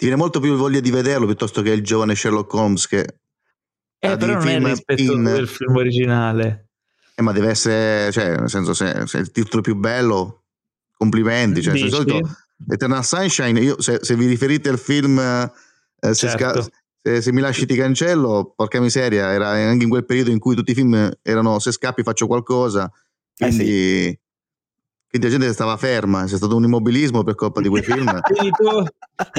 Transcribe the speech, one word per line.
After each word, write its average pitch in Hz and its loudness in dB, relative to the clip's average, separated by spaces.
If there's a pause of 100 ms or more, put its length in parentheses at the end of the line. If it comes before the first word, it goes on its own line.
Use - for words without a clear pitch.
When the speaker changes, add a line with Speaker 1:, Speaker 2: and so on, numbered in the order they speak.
Speaker 1:
viene 127 2
molto 165 0
più 143 2
voglia 135 0
di 127 0
vederlo 127 2
piuttosto 107 -2
che 104 0
il 107 0
giovane 107 0
Sherlock 104 -2
Holmes 101 0
che 101 -2 (1000)
Speaker 2:
Eh, - -6
Speaker 1:
ha 196 -2
Speaker 2:
però - -
Speaker 1:
dei - 0
Speaker 2:
non 170 0
è 135 0
Speaker 1:
film 127 0
Speaker 2:
rispettoso 127 0
Speaker 1:
in 120 0
Speaker 2:
del 120 0
film 127 -2
originale. 117 0 (500)
Speaker 1:
Eh, 117 -2
ma 110 2
deve 104 2
essere, 110 0
cioè, 95 -2
nel - -2
senso, 87 -2
se, 90 -4
se - -6
è - -2
il 95 -6
titolo 110 -2
più 110 -2
bello, 107 -2 (520)
complimenti, 110 2
cioè, - 0
Speaker 2:
Dici? 135 0
Speaker 1:
di - 0
solito 147 0 (500)
Eternal 131 -2
Sunshine, 147 0
io, 135 0
se, 120 0
se - -2
vi 123 2
riferite 139 0
al 123 0
film, 139 2
eh, 123 0 (640)
se - - (120)
Speaker 2:
Certo. 120 0
Speaker 1:
sca-, 98 -8 (320)
se, 117 0
se 123 0
mi 131 4
lasci 139 -2
ti 127 0
cancello, 131 0
porca 113 -2
miseria, 110 2
era 101 0
anche 110 2
in 117 2
quel 120 0
periodo 123 0
in 113 2
cui 123 0
tutti 117 -2
i 123 2
film 117 2 (100)
erano 110 0
"se 123 -4
scappi 123 -4
faccio 113 -2
qualcosa", 120 0 (460)
Speaker 3:
Eh, 123 0
sì. 113 2
Speaker 1:
quindi, 95 0 (880)
quindi 120 -2
la 131 2
gente 127 0
stava 110 -2
ferma, 104 0
c'è 95 -4
stato 104 0
un 117 4
immobilismo 120 2
per 107 -2
colpa 107 -4
di 98 0
quei 101 0
film. - -2
Speaker 2:
<laughs> - -10
Quindi 196 0
tu, 214 2 (540)